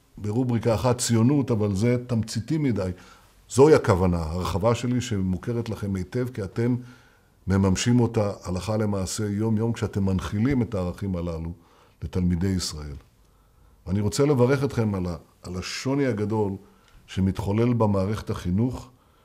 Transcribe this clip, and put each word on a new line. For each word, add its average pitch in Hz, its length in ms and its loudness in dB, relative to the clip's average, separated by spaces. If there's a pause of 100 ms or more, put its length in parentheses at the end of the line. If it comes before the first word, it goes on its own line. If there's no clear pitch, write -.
(180)
ברובריקה 113 580 0
אחת, 123 220 2
ציונות, 123 540 2
אבל 104 240 0
זה 120 220 2 (100)
תמציתי 117 500 -2
מדי. 104 320 0 (600)
זוהי 147 260 8
הכוונה, 87 480 4
הרחבה 90 520 -2
שלי 123 260 -2
שמוכרת 104 680 -4
לכם 101 260 -4
היטב, 123 380 -4
כי 107 100 -8
אתם 117 320 -2 (720)
מממשים 98 520 4
אותה 113 320 2 (120)
הלכה 92 340 -4
למעשה 104 520 -2
יום-יום, 110 440 0
כשאתם 98 320 -2
מנחילים 104 560 0
את 101 140 -4
הערכים 92 400 -4
הללו 85 380 -6 (500)
לתלמידי 90 440 0
ישראל. 76 480 -4 (920)
ואני 95 140 0
רוצה 104 240 2
לברך 135 380 4
אתכם 110 320 0
על 92 100 -2
ה-, 85 120 -4 (240)
על 90 140 -10
השוני 135 500 -4
הגדול 104 460 -2 (560)
שמתחולל 101 680 0
במערכת 104 560 0
החינוך, 107 600 -2 (360)